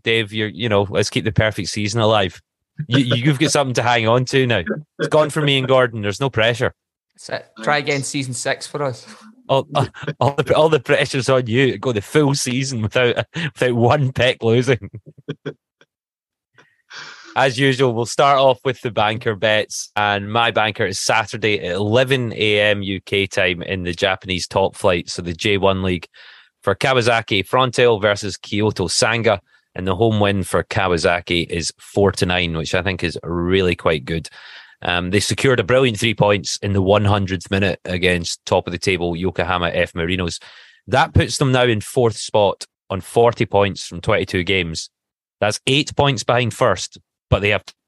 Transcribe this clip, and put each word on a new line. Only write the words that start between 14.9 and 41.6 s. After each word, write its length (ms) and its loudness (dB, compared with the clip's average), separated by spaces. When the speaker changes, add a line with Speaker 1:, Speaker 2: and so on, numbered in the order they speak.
Speaker 1:
As 220 2
usual, 360 2
we'll 120 -2
start 320 4
off 260 4
with 160 -2
the 100 -4
banker 460 0
bets, 580 0
and 380 0
my 180 2
banker 340 0
is 160 -6
Saturday 600 0
at 160 -4
eleven 560 0
A 280 2
M 220 2
U 180 -6
K 280 0
time 340 0
in 220 -6
the 80 -4
Japanese 560 -2
top 260 0
flight, 340 0
so 140 -10
the 100 -6
J 240 0
one 280 2
League, 240 -4
for 120 0
Kawasaki 720 0
Frontale 560 2
versus 340 0
Kyoto 520 -2
Sanga, 520 0
and 100 -6
the 80 0
home 240 2
win 240 2
for 220 -2
Kawasaki 840 0
is 300 -6
four 340 0
to 140 -2
nine, 300 0
which 180 -6
I 80 0
think 220 -4
is 180 -4
really 540 0
quite 280 -2
good. 240 -6
Um, 280 -2
they 100 2
secured 400 0
a 40 0
brilliant 360 2
three 140 0
points 480 0
in 100 -4
the 100 2
one 220 4
hundredth 440 0
minute 360 0
against 600 -2
top 220 0
of 60 -8
the 60 -6
table 360 -2
Yokohama 540 -2
F 240 -2
Marinos. 500 -4
That 260 0
puts 240 2
them 140 2
now 120 4